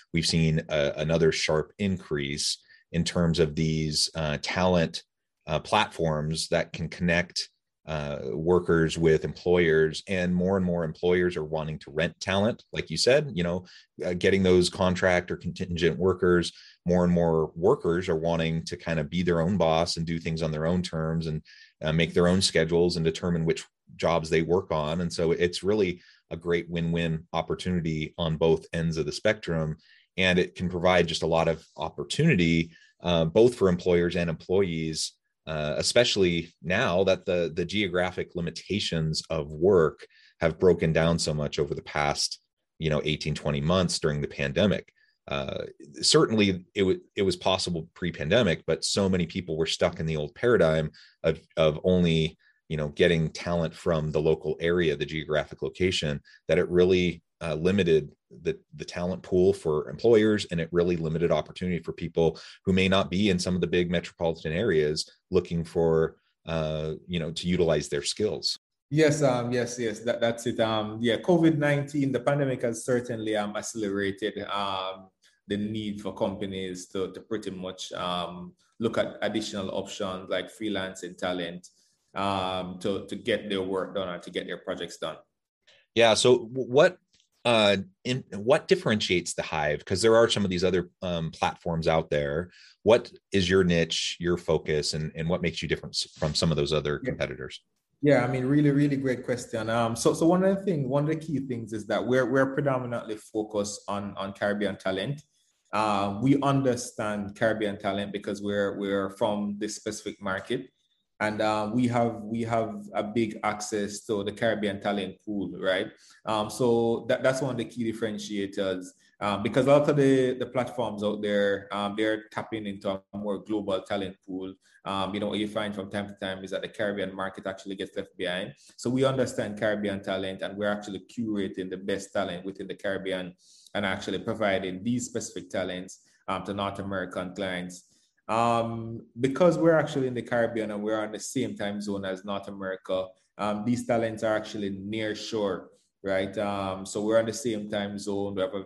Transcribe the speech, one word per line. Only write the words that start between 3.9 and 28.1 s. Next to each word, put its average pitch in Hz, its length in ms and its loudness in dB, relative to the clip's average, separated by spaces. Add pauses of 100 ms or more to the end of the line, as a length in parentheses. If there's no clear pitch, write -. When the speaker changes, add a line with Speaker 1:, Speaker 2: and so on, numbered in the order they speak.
Speaker 1:
uh, 76 260 -2
talent, 90 640 2 (440)
uh, 78 120 -2
platforms 80 880 0
that 85 240 0
can 80 160 -6
connect, 87 600 -2 (380)
uh, 73 300 -6 (160)
workers 82 640 2
with 80 260 4
employers, 80 840 2
and 90 260 0
more 90 240 2
and 92 80 0
more 87 180 0
employers 87 540 0
are 78 80 -4
wanting 78 320 -4
to 71 140 -16
rent 80 280 -2
talent, 98 440 0 (100)
like 78 160 -6
you 78 80 -4
said, 139 380 2
you 85 80 -2
know, 87 220 -2 (380)
uh, 90 100 -2
getting 95 280 4
those 90 280 6
contract 90 600 2
or 85 80 -6
contingent 85 600 -2
workers. 90 520 4 (360)
More 87 160 4
and 87 100 4
more 82 420 4
workers 92 540 2
are 85 60 2
wanting 82 500 0
to - 120 -8
kind 82 220 -2
of 73 100 -4
be 87 140 -2
their 85 180 2
own 92 160 0
boss 82 400 2
and 82 80 -4
do 82 140 -2
things 80 220 -4
on 80 100 -2
their 78 140 -4
own 90 160 2
terms 82 460 -4
and, 78 160 -6 (400)
uh, 78 100 0
make 82 200 2
their 87 140 6
own 92 140 4
schedules 85 540 2
and 82 100 0
determine 82 400 0
which 80 180 0 (340)
jobs 80 320 0
they 82 120 4
work 85 300 0
on. 78 300 -2
And 85 120 -4
so 82 180 2
it's 87 320 0
really 95 380 0 (300)
a 82 60 -6
great 85 320 -2
win-win 85 540 -2 (100)
opportunity 82 840 -2